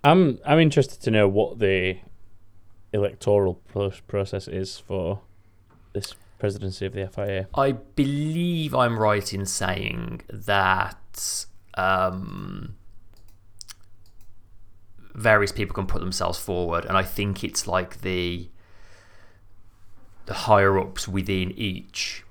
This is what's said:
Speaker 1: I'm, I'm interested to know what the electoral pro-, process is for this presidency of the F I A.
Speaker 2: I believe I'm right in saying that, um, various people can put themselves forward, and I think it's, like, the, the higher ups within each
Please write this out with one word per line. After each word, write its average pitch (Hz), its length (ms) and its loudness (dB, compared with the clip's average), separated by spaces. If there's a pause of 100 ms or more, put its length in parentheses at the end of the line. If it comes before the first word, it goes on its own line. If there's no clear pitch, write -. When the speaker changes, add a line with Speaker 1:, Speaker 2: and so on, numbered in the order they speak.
Speaker 1:
I'm, 156 420 6
I'm 151 140 8
interested 147 420 4
to 117 80 0
know 107 180 8
what 101 300 2
the 95 400 2 (920)
electoral 101 640 2
pro-, 98 380 -4 (140)
process 98 400 -4
is 95 320 -6
for 95 420 -4 (720)
this - 220 -8 (240)
presidency 98 480 -4
of 95 60 -6
the 101 100 -6
F 95 160 -8
I 104 80 -4
A. 98 280 -4
Speaker 2:
I 139 180 2
believe 151 1000 -2
I'm 120 260 2
right 104 320 2
in 98 140 -4
saying 107 840 -4
that, 98 1160 0 (280)
um, 95 1000 -2 (2500)
various 107 380 4
people 101 220 -2
can 95 120 -2
put - 140 2
themselves 92 380 -2
forward, 87 480 -2
and 95 100 2
I 95 60 6
think 98 420 -2
it's, - 220 -4
like, 92 340 -2
the, 87 480 -4 (1800)
the - 80 -6
higher 98 440 6
ups 95 280 -4
within 95 460 -2
each - 800 -8